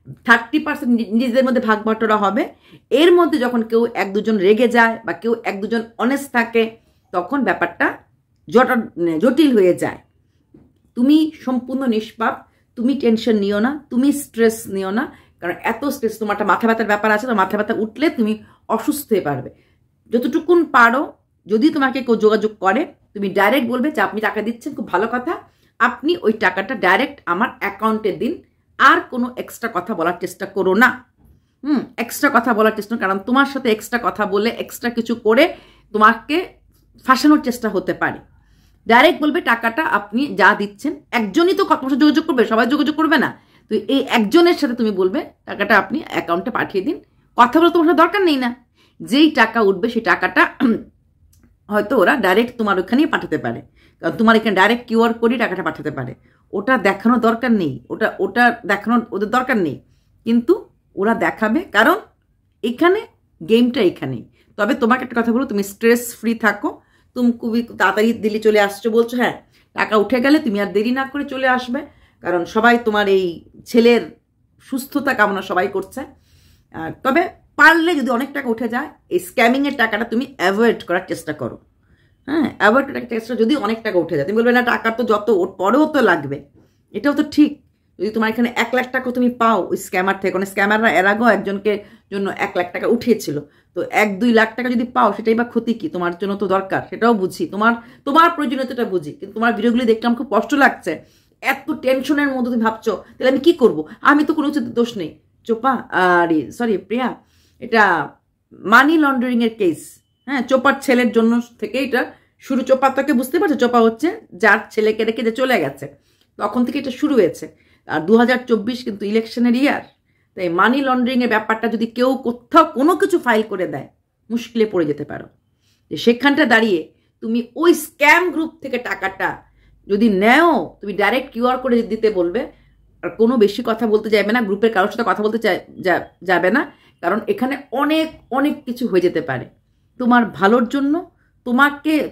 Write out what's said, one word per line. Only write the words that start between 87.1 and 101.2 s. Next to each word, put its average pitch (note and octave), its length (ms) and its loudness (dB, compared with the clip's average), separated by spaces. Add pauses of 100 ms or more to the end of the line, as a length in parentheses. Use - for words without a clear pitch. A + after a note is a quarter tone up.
তো C#4+ 180 0
ঠিক। D4 320 2 (360)
যদি G3+ 120 -4
তোমার A3 200 -2
এখানে A#3+ 260 -2
এক A#3 180 -2
লাখ B3 180 -2
টাকা B3+ 180 -4
তুমি B3 200 0
পাও A3+ 400 0
ওই F3 60 -4
স্ক্যামার F#3+ 440 -2
থেকে, F#3 140 -2
মানে F#3+ 120 -2
স্ক্যামাররা G#3 460 0
এর F3+ 140 4
আগেও G#3 200 2
একজনকে G3+ 580 0 (280)
জন্য G3 180 -4
এক - 260 -6
লাখ F3+ 160 -4
টাকা F#3 140 -6
উঠিয়েছিল, G#3+ 540 0 (340)
তো F3 160 -4
এক G3 280 0
দুই A#3+ 140 2
লাখ A3 240 2
টাকা B3 120 -4
যদি B3 160 0
পাও, A#3+ 280 0
সেটাই A3 220 0
বা A#3+ 100 0
ক্ষতি A#3 300 -4
কি? F3 140 -8
তোমার F3 300 -6
জন্য G3 180 -4
তো G3 100 -4
দরকার, F#3+ 440 -2
সেটাও A#3 240 2
বুঝি, F3+ 320 -4
তোমার, A#3 280 0 (300)
তোমার E4 260 4
প্রয়োজনীয়তাটা C4 540 -4
বুঝি, F3 280 -4
কিন্তু - 220 -16
তোমার A3+ 180 0
ভিডিওগুলি A#3 320 0
দেখলে A3+ 220 2
আমার A#3+ 120 0
খুব B3+ 120 -6
কষ্ট G#3 240 0
লাগছে। B3 500 0 (360)